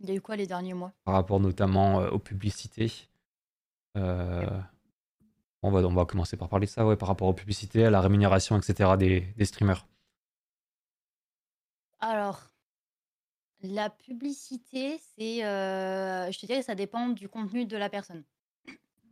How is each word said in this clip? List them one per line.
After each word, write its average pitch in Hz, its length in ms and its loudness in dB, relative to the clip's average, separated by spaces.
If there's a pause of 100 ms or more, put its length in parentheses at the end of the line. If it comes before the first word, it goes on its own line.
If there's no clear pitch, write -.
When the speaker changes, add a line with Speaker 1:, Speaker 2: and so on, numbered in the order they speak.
Speaker 1:
Il 190 80 -10
y 190 40 -4
a - 20 0
eu 196 80 -2
quoi 220 140 -8
les 202 100 -2
derniers 180 260 -6
mois ? 180 200 -8 (120)
Speaker 2:
Par 190 100 -2
rapport 98 260 2
notamment, 98 600 2
euh, 92 100 0
aux 98 80 0
publicités. 104 720 -4 (1080)
Euh, 90 640 -2 (1000)
on 101 80 2
va, 95 100 4
on 90 120 4
va 90 140 4
commencer 90 320 -4
par 90 100 -8
parler 101 180 2
de - 40 -12
ça, 113 160 0
ouais, 107 100 6
par 95 120 -4
rapport 95 200 0
aux 95 60 4
publicités, 101 500 0
à 113 60 8
la 101 100 6
rémunération, 98 580 6
et 95 40 2
cetera 95 340 4
des, 92 240 4 (160)
des 104 80 2
streamers. 98 420 0 (2250)
Speaker 1:
Alors, 208 500 -4 (1120)
la 208 280 -6
publicité, 262 1080 -10 (180)
c'est, 226 280 -6
euh, 190 840 -4
je 185 80 -10
te - 80 -14
dirais, 254 160 -2
ça 233 120 -8
dépend 202 360 -4
du 202 180 -6
contenu 226 380 -6
de 214 100 -8
la 202 140 -4
personne. 190 340 -12 (880)